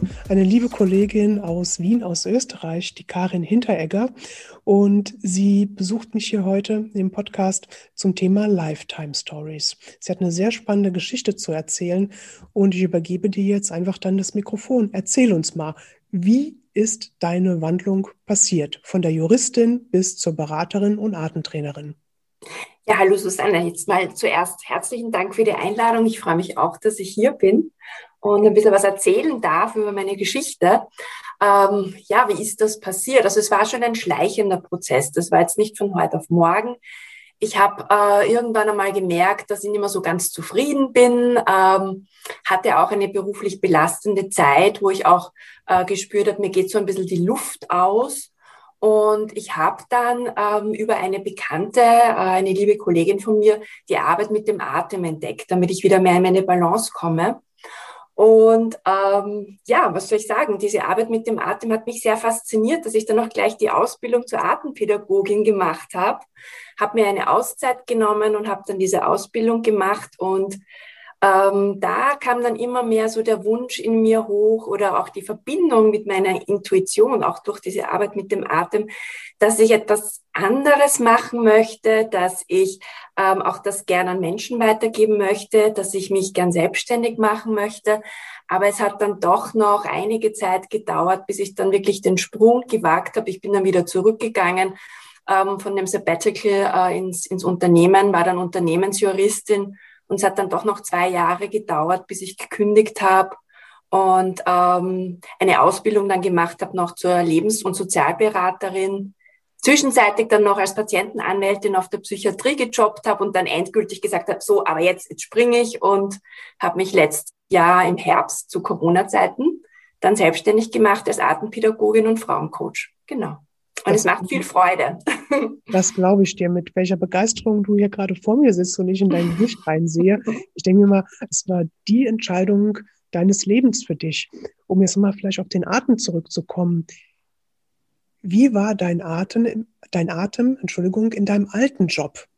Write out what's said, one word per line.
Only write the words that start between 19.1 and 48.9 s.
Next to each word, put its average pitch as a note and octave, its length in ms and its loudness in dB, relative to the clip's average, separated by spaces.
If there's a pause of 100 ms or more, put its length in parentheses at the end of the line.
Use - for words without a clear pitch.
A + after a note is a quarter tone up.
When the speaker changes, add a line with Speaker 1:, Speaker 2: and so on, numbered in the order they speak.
Speaker 1:
Juristin A#3 800 0
bis F#3 240 0
zur D#3+ 220 -4
Beraterin F3 600 -2
und G#3 180 -4
Atemtrainerin? D3+ 800 -8 (920)
Speaker 2:
Ja, G#3 120 2
hallo G3 180 6
Susanne, F#3 480 0
jetzt E3+ 220 -8
mal F#3 280 0
zuerst - 540 -2
herzlichen A#3 420 -6
Dank F#3+ 240 -4
für A3 80 0
die G#3+ 100 2
Einladung. A3+ 520 0
Ich A3+ 140 -2
freue E3 160 -2
mich F3+ 220 -4
auch, E3 200 -2
dass G#3+ 220 -2
ich F#3 100 -8
hier A#3+ 220 2
bin A#3+ 400 2 (540)
und G#3 200 4
ein G3 100 2
bisschen G#3 180 4
was G3 100 4
erzählen G#3+ 560 0
darf F#3+ 360 -2
über G#3 160 -4
meine G3 240 -6
Geschichte. G3 680 0 (600)
Ähm, G3+ 540 2 (120)
ja, A3 200 2
wie G3+ 140 -2
ist - 180 -8
das A3 200 0
passiert? A#3+ 440 0
Also G3+ 160 2
es G#3 120 0
war G#3 140 2
schon A#3 180 -4
ein A#3 100 -2
schleichender F#3+ 640 -2
Prozess. C#3+ 540 -4
Das E3+ 180 -4
war E3 120 4
jetzt E3+ 180 0
nicht G#3+ 180 -2
von G3+ 160 -4
heute E3 240 -2
auf - 120 -10
morgen. F3 460 2 (640)
Ich G#3+ 220 -4
hab, - 320 0
äh, G#3 400 4
irgendwann A3 380 0
einmal G3 240 -2
gemerkt, F#3+ 580 -2
dass G3 120 -6
ich G3+ 60 -6
nicht G#3 100 -4
mehr G3+ 100 -2
so G3 120 -4
ganz E3+ 300 -4
zufrieden C4+ 600 -2
bin, A#3+ 460 4
ähm, F#3+ 680 2 (380)
hatte F#3 340 0
auch F3+ 120 0
eine G3 180 -2
beruflich G3 520 -6
belastende F#3+ 680 0
Zeit, F3+ 520 2
wo G3 80 2
ich F#3+ 160 -2
auch, F3 260 4 (360)
äh, F#3 180 2
gespürt G3+ 420 -2
hab, G3+ 120 -2
mir G3 100 -2
geht F#3+ 220 0
so G#3+ 80 0
ein G3 60 -2
bisschen F#3+ 200 -4
die F3 180 -2
Luft - 460 -4
aus. G3 600 0 (480)
Und G#3+ 580 2